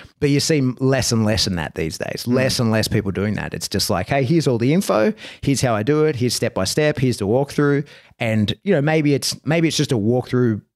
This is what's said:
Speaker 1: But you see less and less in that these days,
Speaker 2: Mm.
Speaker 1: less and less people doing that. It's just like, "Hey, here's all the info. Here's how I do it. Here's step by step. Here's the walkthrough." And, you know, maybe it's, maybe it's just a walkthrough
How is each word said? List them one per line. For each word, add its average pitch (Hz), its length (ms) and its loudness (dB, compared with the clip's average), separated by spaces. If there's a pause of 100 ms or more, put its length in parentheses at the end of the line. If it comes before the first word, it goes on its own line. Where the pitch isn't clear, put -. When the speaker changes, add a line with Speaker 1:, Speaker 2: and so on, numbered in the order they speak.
(200)
Speaker 1:
But 143 120 2
you 143 80 4
see 151 220 2 (180)
less 131 320 0
and 113 120 2
less 107 220 0
in 95 120 -2
that 78 180 -6
these - 240 -4
days, - 280 -8
Speaker 2:
Mm. 120 60 0
Speaker 1:
less 131 260 0
and 113 120 0
less 110 160 0
people 101 240 -2
doing 98 240 -2
that. 78 180 -8
It's 85 140 -10
just - 240 -2
like, 92 180 -2
"Hey, 139 140 2
here's 151 240 0
all 123 100 2
the 123 160 2
info. 202 400 2 (300)
Here's 139 180 0
how 120 140 2
I 104 80 -2
do 151 220 2
it. 151 100 0
Here's 120 200 -2
step 117 200 -4
by 92 80 -2
step. 151 360 0
Here's 127 180 0
the 98 100 -2
walkthrough." 143 560 0 (360)
And, 110 440 0
you 196 100 0
know, 143 80 2
maybe 147 320 2
it's, - 220 -2 (100)
maybe 165 220 2
it's 143 100 -2
just 143 140 -2
a 127 60 2
walkthrough 117 640 0 (140)